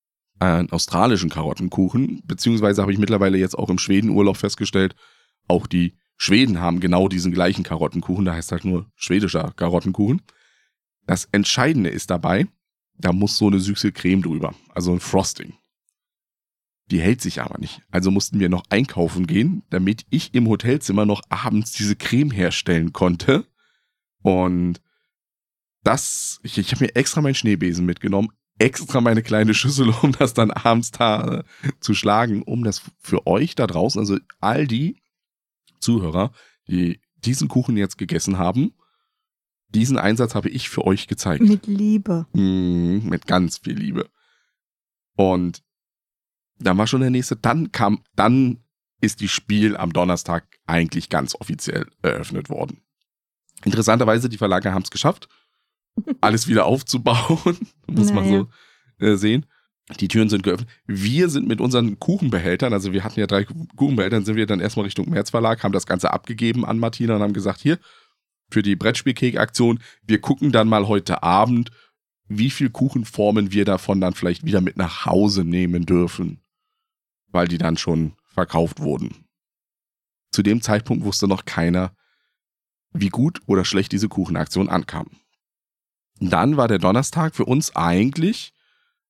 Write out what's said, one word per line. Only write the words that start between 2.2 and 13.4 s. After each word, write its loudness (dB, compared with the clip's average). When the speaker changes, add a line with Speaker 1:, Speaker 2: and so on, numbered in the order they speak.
Speaker 1:
Beziehungsweise 0
habe 0
ich 0
mittlerweile 2
jetzt 0
auch -2
im 0
Schwedenurlaub 2
festgestellt, -2
auch 2
die 0
Schweden 2
haben 0
genau 4
diesen -2
gleichen 0
Karottenkuchen. -4
Da -2
heißt -8
halt -6
nur -4
schwedischer -2
Karottenkuchen. 0
Das -2
Entscheidende 2
ist -6
dabei, 0
da 2
muss 0
so 4